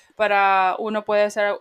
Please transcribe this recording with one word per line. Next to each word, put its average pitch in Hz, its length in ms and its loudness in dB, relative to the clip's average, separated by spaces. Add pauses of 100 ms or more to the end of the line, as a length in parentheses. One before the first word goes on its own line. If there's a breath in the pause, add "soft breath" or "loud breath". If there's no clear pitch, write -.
(160 soft breath)
para 196 640 2
uno 214 260 -6
puede 208 240 0
ser 202 320 -2